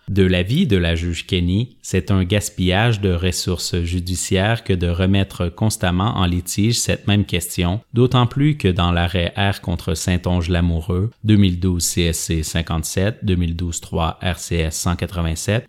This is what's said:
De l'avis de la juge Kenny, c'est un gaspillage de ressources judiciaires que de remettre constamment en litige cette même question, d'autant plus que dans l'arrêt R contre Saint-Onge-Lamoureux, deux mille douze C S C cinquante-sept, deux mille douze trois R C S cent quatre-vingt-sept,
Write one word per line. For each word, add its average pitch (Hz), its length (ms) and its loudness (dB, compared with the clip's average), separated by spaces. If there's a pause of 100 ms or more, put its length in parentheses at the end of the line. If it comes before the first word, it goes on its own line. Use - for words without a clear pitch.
De 98 160 2
l'avis 92 420 2
de 98 100 2
la 85 200 2
juge 85 320 -4
Kenny, 92 540 0
c'est - 280 -2
un 92 140 4
gaspillage 98 760 0
de 98 120 2
ressources 87 680 -2
judiciaires 92 840 -2
que 98 80 -2
de 87 160 0
remettre 92 600 0
constamment 95 680 0
en 90 100 2
litige 101 540 0
cette - 260 -2
même 101 180 2
question, 90 560 -2 (140)
d'autant 123 320 4
plus 147 300 0
que 104 100 -2
dans 87 240 2
l'arrêt 87 460 0
R 98 240 0
contre 85 340 -4
Saint-Onge-Lamoureux, 87 1160 0 (120)
deux 107 140 4
mille 92 240 4
douze 90 240 0
C - 180 -2
S 82 160 0
C 80 240 -2
cinquante-sept, 85 800 -2
deux 95 140 2
mille 85 180 0
douze 87 260 -6
trois 82 400 -4
R 87 180 -2
C - 180 -4
S 80 180 0
cent 87 220 -2
quatre-vingt-sept, 90 720 -4